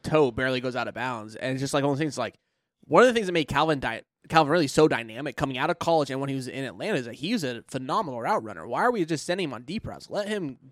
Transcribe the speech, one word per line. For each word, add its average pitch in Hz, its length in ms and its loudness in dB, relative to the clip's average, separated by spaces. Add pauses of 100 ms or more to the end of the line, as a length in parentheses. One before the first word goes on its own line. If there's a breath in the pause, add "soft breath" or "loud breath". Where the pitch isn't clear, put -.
toe 151 280 4
barely 127 280 -2
goes 123 160 -4
out 117 120 -2
of 104 60 -8
bounds, 113 420 -6
and 131 180 -4
it's 131 80 -4
just 139 120 -2
like 143 100 2
one 143 100 2
of 131 40 0
the 151 60 0
things, 147 140 -2
like, 113 180 -4 (500)
one 175 180 8
of 254 40 10
the 247 60 6
things 220 140 0
that 185 60 -2
made 160 140 2
Calvin 147 320 2
Dy-, 120 220 -4 (260)
Calvin 160 240 4
really 156 160 4
so 156 200 6
dynamic 123 500 -4
coming 135 200 -2
out 147 120 0
of 170 100 -4
college 156 300 0
and 131 100 -4
when 139 100 -4
he 135 60 -4
was 127 120 -6
in 135 160 -8
Atlanta 131 340 -4
is 127 80 -4
that 117 100 -12
he 165 180 -4
was 202 100 -2
a 120 240 -6
phenomenal 139 540 -4
route 147 220 -2
runner. 92 240 -10
Why 131 140 -2
are 240 100 4
we 214 140 4
just 156 200 -2
sending 180 200 -2
him 135 80 -6
on 117 100 -10
deep 175 240 -8
routes? 85 220 -14
Let 196 180 -4
him 185 300 -6 (140)